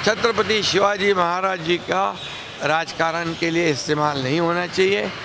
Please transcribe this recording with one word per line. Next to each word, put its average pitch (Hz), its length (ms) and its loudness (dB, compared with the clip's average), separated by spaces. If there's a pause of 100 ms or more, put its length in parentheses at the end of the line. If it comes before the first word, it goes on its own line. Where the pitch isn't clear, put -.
छत्रपति 214 580 2
शिवाजी 202 500 2
महाराज 185 460 0
जी 165 180 0
का 190 420 -2 (440)
राजकारण 165 720 0
के 165 160 -2
लिए 165 220 2
इस्तेमाल 147 520 0
नहीं 139 160 0
होना 175 280 0
चाहिए। 190 440 0 (140)